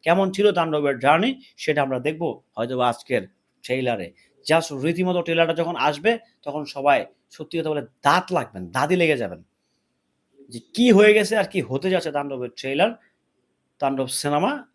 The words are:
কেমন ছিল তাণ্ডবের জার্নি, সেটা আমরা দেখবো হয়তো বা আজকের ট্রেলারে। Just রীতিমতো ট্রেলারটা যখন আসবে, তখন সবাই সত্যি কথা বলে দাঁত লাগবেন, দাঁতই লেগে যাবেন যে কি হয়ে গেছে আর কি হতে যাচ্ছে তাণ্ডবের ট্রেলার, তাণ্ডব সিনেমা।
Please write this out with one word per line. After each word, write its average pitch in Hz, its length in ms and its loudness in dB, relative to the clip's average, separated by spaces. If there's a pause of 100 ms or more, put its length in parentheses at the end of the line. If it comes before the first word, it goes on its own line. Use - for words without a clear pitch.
কেমন 185 300 2
ছিল 202 200 2
তাণ্ডবের 151 460 0
জার্নি, 160 320 2 (260)
সেটা 147 260 -2
আমরা 131 240 -2
দেখবো 156 220 -4 (280)
হয়তো 120 200 -6
বা 123 120 2
আজকের 117 340 -4 (420)
ট্রেলারে। 120 480 -4 (340)
Just 160 220 2 (160)
রীতিমতো 180 380 -2
ট্রেলারটা 165 320 0
যখন 165 220 -4
আসবে, 151 420 0 (240)
তখন 147 220 -8
সবাই 139 420 0 (240)
সত্যি - 280 -16
কথা 156 120 -4
বলে 147 120 -4 (240)
দাঁত 180 300 2
লাগবেন, 107 260 -6 (120)
দাঁতই 147 220 0
লেগে 160 200 2
যাবেন 92 240 -8 (1120)
যে 120 60 -14 (160)
কি 240 120 4 (100)
হয়ে 208 200 8
গেছে 208 200 0
আর 202 160 0
কি 190 80 -2
হতে 139 300 -4
যাচ্ছে 170 220 -2
তাণ্ডবের 139 460 -6
ট্রেলার, 147 320 -2 (920)
তাণ্ডব 135 280 -2 (120)
সিনেমা। 151 320 0 (220)